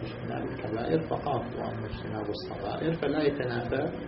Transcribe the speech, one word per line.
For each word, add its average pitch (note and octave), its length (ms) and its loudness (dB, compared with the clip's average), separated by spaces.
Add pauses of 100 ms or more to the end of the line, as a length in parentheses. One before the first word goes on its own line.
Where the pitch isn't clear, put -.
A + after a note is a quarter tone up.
باجتناب A#2+ 500 -4
الكبائر A#2+ 480 2
فقط، - 440 0 (140)
وأما A2+ 280 -2
اجتناب G#2+ 440 -4
الصغائر - 640 0
فلا D3+ 300 2
يتنافى B2+ 680 2 (160)